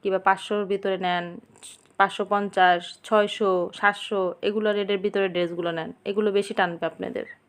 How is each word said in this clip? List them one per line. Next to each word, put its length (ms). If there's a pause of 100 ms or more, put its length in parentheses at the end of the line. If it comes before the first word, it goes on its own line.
কিংবা 180
পাঁচশোর 460
ভিতরে 320
নেন, 280 (720)
পাঁচশো 280
পঞ্চাশ, 560 (220)
ছয়শো, 480 (220)
সাতশো, 680
এগুলো 320
রেটের 240
ভিতরে 320
ড্রেসগুলো 420
নেন, 180 (160)
এগুলো 260
বেশি 220
টানবে 320
আপনাদের। 400 (240)